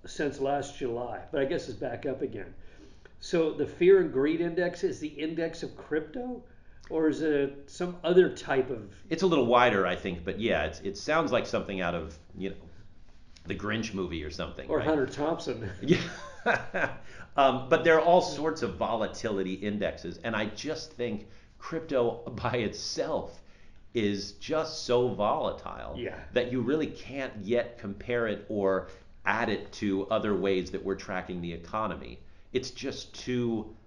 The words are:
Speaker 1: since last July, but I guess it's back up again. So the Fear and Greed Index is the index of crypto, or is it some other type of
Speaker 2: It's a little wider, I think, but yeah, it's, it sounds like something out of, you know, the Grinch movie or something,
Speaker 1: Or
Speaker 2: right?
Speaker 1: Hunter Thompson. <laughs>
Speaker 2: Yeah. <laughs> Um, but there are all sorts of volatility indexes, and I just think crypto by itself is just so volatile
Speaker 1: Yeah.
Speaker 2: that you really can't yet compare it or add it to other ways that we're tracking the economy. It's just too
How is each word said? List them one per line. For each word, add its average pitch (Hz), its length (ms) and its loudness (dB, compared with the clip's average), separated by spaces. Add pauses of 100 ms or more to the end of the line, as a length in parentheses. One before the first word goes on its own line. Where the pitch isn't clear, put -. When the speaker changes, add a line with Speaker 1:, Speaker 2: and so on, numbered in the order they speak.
Speaker 1:
since 143 340 -4
last 139 380 0
July, 120 420 -4 (120)
but 143 100 0
I 139 40 4
guess 143 240 -2
it's 110 100 -8
back 120 260 -6
up 131 160 -2
again. 110 320 -6 (680)
So 160 320 2
the 147 140 0
Fear 185 360 8
and 160 120 2
Greed 147 280 4
Index 175 420 0
is 156 160 0
the 151 80 -6
index 160 560 -4
of - 120 -10
crypto, 240 680 -4 (480)
or 160 160 4
is 143 140 2
it 143 460 2
some 175 360 -6
other 175 260 8
type 135 420 0
of 107 200 -8 (180)
Speaker 2:
It's 160 140 2
a 190 40 6
little 151 180 6
wider, 117 420 8
I 90 80 0
think, 87 300 -4
but 95 140 -2
yeah, 92 260 2
it's, 78 160 -6
it 98 160 -6
sounds 156 340 0
like 117 160 2
something 98 340 -2
out 87 140 0
of, 78 220 -6 (200)
you 92 120 -4
know, - 60 -8 (920)
the - 80 -4
Grinch 110 400 -2
movie 85 280 -4
or 76 60 -8
something, 78 400 -8
Speaker 1:
Or 151 80 0
Speaker 2:
right? - 100 0
Speaker 1:
Hunter 147 200 2
Thompson. 143 680 -4
<laughs> 90 60 -12
Speaker 2:
Yeah. 143 160 6 (480)
<laughs> - 520 0 (400)
Um, 131 320 6
but 160 140 4
there 165 120 8
are 160 60 8
all 170 200 8
sorts 156 400 -2
of 98 140 -2
volatility 101 800 -2
indexes, 92 680 -4
and 117 120 -2
I 107 120 0
just - 460 -8
think 110 340 -4 (320)
crypto 127 680 -2 (140)
by 120 140 0
itself - 840 -4 (520)
is 104 400 0
just - 520 -4
so 123 240 4
volatile 101 880 -2
Speaker 1:
Yeah. - 180 -6 (180)
Speaker 2:
that 123 180 2
you 127 100 0
really 139 260 2
can't 131 540 -8
yet 117 360 0
compare 117 500 -2
it 104 220 -4
or 95 380 2 (380)
add 107 240 2
it - 240 -2
to 98 340 0
other 107 280 2
ways 92 360 0
that - 120 -6
we're 95 120 -2
tracking 90 460 -6
the 85 120 -6
economy. 82 640 -6 (340)
It's 127 180 -2
just - 420 -10
too 120 600 -2 (120)